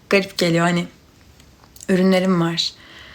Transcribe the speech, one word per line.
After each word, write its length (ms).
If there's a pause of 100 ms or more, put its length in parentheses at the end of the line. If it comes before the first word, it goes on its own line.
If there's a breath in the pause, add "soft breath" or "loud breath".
(120)
garip 280
geliyor. 280
Hani 200 (1040)
ürünlerim 520
var. 320 (420 loud breath)